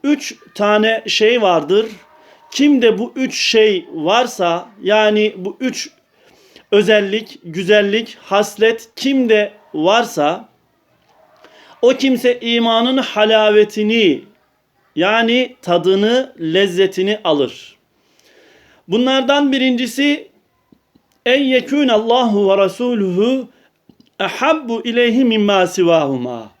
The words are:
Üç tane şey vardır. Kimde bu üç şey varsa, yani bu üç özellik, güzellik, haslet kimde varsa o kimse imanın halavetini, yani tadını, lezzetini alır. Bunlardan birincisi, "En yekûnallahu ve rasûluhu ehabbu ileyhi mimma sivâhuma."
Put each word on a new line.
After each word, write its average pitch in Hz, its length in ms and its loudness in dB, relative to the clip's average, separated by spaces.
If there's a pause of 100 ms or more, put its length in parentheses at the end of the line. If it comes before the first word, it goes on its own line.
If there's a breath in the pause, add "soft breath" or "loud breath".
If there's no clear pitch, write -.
Üç 285 300 -2 (200)
tane 214 520 0
şey 226 360 2
vardır. 180 440 0 (640 soft breath)
Kimde 247 480 2
bu 240 180 -6
üç 262 240 -6
şey 214 520 2
varsa, 175 760 -2 (140)
yani 214 540 2
bu 185 240 -8
üç - 300 -8 (840 soft breath)
özellik, 208 720 0
güzellik, 202 800 0
haslet 208 760 -2
kimde 226 560 0 (220)
varsa 180 760 -2 (1300 loud breath)
o 240 60 4
kimse 254 520 0
imanın 233 560 0
halavetini, 214 1300 2 (720)
yani 226 680 0
tadını, 196 760 0
lezzetini 185 840 -2
alır. 143 520 -2 (1120 soft breath)
Bunlardan 262 640 0
birincisi, 262 760 -2 (1000)
"En 262 160 2
yekûnallahu 240 1080 0
ve 190 40 4
rasûluhu 208 920 0 (760 soft breath)
ehabbu 247 640 -4
ileyhi 240 400 0
mimma 202 420 2
sivâhuma." 139 840 -2 (120)